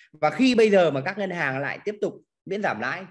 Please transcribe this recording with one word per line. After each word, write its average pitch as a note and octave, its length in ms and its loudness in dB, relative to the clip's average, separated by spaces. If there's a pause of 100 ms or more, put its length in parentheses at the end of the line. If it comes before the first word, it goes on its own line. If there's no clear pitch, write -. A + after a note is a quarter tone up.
(120)
Và D3+ 180 -2
khi B3 260 2
bây A3 140 6
giờ F3+ 220 6
mà C3+ 100 -4
các F#3+ 160 -6
ngân G3 120 -6
hàng C#3+ 300 -4
lại C3 260 -6
tiếp G#3 160 -6
tục F#3 120 -4 (320)
miễn F#3+ 160 -6
giảm A#2+ 180 -2
lãi C3+ 320 -6